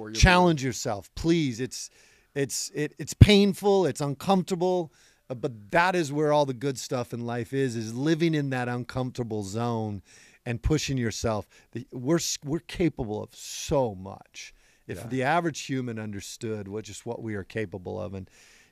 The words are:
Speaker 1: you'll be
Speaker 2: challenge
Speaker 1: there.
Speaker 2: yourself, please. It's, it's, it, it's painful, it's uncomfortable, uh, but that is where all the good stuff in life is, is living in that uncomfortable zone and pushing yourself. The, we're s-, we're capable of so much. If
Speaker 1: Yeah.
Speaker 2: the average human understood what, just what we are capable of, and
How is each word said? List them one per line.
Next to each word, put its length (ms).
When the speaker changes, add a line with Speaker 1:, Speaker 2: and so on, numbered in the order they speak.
Speaker 1:
you'll 60
be 40
Speaker 2:
challenge 440
Speaker 1:
there. 60
Speaker 2:
yourself, 460
please. 460
It's, 280
it's, 400
it, 240
it's 160
painful, 720
it's 140
uncomfortable, 920
uh, 60
but 380
that 240
is 160
where 200
all 140
the 80
good 240
stuff 340
in 140
life 260
is, 220
is 180
living 420
in 160
that 180
uncomfortable 760
zone 600
and 160
pushing 340
yourself. 520
The, 200
we're 240
s-, 280
we're 160
capable 600
of 140
so 640
much. 580
If 120
Speaker 1:
Yeah. 100
Speaker 2:
the 160
average 380
human 360
understood 680
what, 160
just 200
what 160
we 140
are 100
capable 560
of, 140
and 160